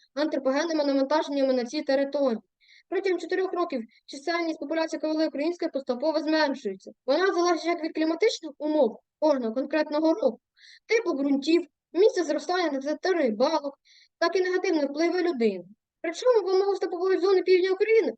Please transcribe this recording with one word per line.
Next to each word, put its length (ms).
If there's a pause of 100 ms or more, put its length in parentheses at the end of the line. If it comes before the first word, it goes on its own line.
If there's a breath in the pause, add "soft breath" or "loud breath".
(140 loud breath)
антропогенними 720
навантаженнями 680
на 120
цій 180
території. 580 (480 soft breath)
Протягом 300
чотирьох 340
років 300 (240 soft breath)
чисельність 540
популяції 400
кавули 260
української 440
поступово 500
зменшується. 680 (160)
Вона 260
залежить 340
як 180
від 100
кліматичних 640
умов 420 (180)
кожного 360
конкретного 600
року, 260 (460 loud breath)
типу 260
ґрунтів, 500 (300)
місця 320
зростання 460
на 100
території 500
балок, 480 (400 soft breath)
так 180
і 40
негативних 500
впливу 280
людини. 460 (380)
Причому 400
в 120
умовах 220
степової 420
зони 240
півдня 300
України 460